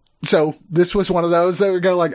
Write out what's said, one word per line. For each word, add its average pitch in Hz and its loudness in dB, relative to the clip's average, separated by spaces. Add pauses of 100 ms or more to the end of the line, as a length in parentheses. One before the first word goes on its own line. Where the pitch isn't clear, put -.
(220)
so 156 0 (160)
this 170 0
was 196 -2
one 175 0
of 170 0
those 175 2
that 196 2
would 185 -2
go 180 0
like, 170 0